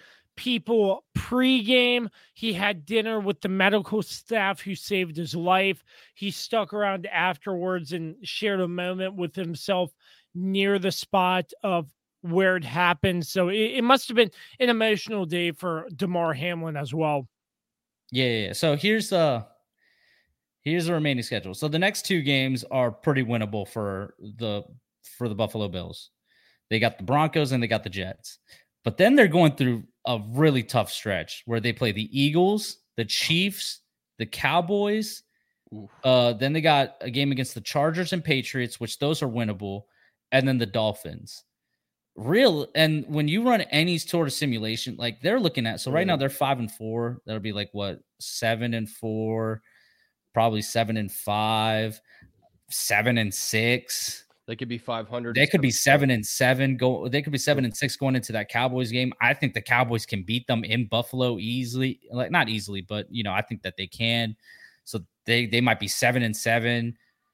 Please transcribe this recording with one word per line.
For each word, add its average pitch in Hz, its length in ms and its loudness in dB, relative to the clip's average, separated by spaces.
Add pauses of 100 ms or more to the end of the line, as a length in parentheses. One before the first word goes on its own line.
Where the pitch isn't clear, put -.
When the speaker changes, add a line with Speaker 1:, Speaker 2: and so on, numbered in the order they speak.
(360)
Speaker 1:
people 226 680 0 (120)
pregame. 247 920 2 (260)
He 220 180 -4
had 180 340 -2
dinner 220 320 0
with 202 220 -4
the 196 80 -4
medical 196 540 2
staff 196 580 -4
who 196 160 -8
saved 180 400 -4
his 160 180 -6
life. 185 480 2 (320)
He 196 160 -6
stuck 208 420 -4
around 196 340 -2
afterwards 180 840 -2
and 165 220 -6 (120)
shared 202 340 -2
a 180 80 0
moment 185 480 -4
with 175 180 -6
himself 180 560 -2 (440)
near 196 440 0
the 185 140 -2
spot 185 580 0 (140)
of 170 280 -2 (280)
where 185 360 2
it 165 80 -4
happened. 175 600 2
So 180 220 0
it, 196 80 -2 (220)
it 233 60 2
must 254 240 4
have 233 80 -8
been 226 140 6 (300)
an 247 80 4
emotional 220 580 0
day 170 240 0
for 165 460 -6
Damar 170 360 0
Hamlin 165 440 -4
as 139 180 -6
well. 147 320 0 (880)
Speaker 2:
Yeah, 127 140 4
yeah, 110 200 0
yeah. 90 80 -6
So 151 220 2
here's, 208 360 0
uh, 147 300 4 (1200)
here's 160 240 -2
the 175 80 0
remaining 143 280 0
schedule. 95 320 -6
So 151 140 -4
the 156 100 0
next 196 280 0
two 175 160 2
games 131 480 0
are 127 200 2
pretty 135 340 0
winnable 110 440 -2
for 101 500 -6
the, 107 440 -8 (400)
for - 260 -8
the 107 60 -6
Buffalo 104 340 -2
Bills. 87 420 -10 (600)
They 110 80 2
got 113 200 2
the 95 60 -12
Broncos 147 480 2
and 123 100 2
they 117 40 0
got 107 180 0
the 95 60 -10
Jets. 92 480 -10 (460)
But - 120 -2
then 233 200 8
they're 220 120 10
going 156 280 6
through 120 280 0 (220)
a 120 140 -2 (100)
really 135 320 4
tough 113 280 0
stretch - 560 -6
where 117 140 -2
they 117 120 0
play 110 200 0
the 107 160 -6 (100)
Eagles, 180 600 2 (180)
the 113 80 -2
Chiefs, - 760 -2 (380)
the 113 80 -6
Cowboys. 202 960 -2 (520)
Speaker 3:
Oof. 104 160 -14 (140)
Speaker 2:
Uh, 123 300 6
then 131 180 0
they 160 80 0
got 151 400 2
a 120 100 -8
game 139 220 0
against 127 220 -4
the 113 60 -10
Chargers 160 520 -2
and 175 120 -2
Patriots, 127 560 -2
which 117 180 -8
those 151 240 0
are 135 60 0
winnable, 104 560 -4 (480)
and 131 160 6
then 131 100 2
the 117 80 2
Dolphins. 101 800 -4 (720)
Real, 165 580 4
and 156 320 2
when 151 220 0
you 196 140 2
run 240 200 4
any 165 360 0
sort 165 280 0
of 131 60 -2
simulation, 113 640 -2
like, 117 240 -6
they're 214 180 2
looking 160 280 0
at, 113 140 -4
so 127 120 -6
right 175 140 2
now 175 100 2
Speaker 3:
Mm. 135 40 -2
Speaker 2:
they're 139 100 2
five 135 280 0
and 113 120 -4
four. 117 560 -6
That'll 107 140 -6
be, 104 120 -6
like, 101 200 -4
what, 101 280 -6 (180)
seven 117 560 -2
and 110 160 -4
four, 110 720 -4 (720)
probably 113 280 2
seven 113 340 -2
and 104 160 -4
five, 110 880 0 (720)
seven 113 480 2
and 104 140 0
six. - 920 -2 (240)
Speaker 3:
They 113 80 -8
could 123 120 -8
be 117 100 -6
five 113 280 -6
hundred. 120 300 -6
Speaker 2:
They 143 100 6
could 180 140 4
be 131 100 4
Speaker 3:
seven 139 400 6
and 110 160 2
six. - 120 -6
Speaker 2:
seven 131 260 4
and 135 80 2
seven. 123 60 -2
Go, 123 300 0
they 139 140 0
could 147 100 -8
be 135 60 0
seven 139 280 2
and 107 100 -4
six 139 180 -2
Speaker 3:
Yeah. - 60 -10
Speaker 2:
going 131 160 2
into 110 160 -4
that 107 160 -4
Cowboys 123 420 0
game. 123 300 0
I 123 140 4
think 127 200 0
the 110 60 -4
Cowboys 120 460 0
can 98 180 -4
beat 117 220 -4
them 113 180 0
in 113 220 0
Buffalo 120 520 -2
easily. 123 640 -4 (100)
Like, 120 220 -4
not 180 160 2
easily, 104 320 -6
but, 104 340 -8
you 117 80 -4
know, 101 100 -4
I 104 100 0
think - 200 -12
that 92 140 -8
they 95 100 -8
can. 117 480 -2 (500)
So 95 200 -8 (220)
they, 117 200 2
they 117 140 2
might 120 180 4
be 101 80 -6
seven 123 380 2
and 107 120 -2
seven. 117 600 0 (380)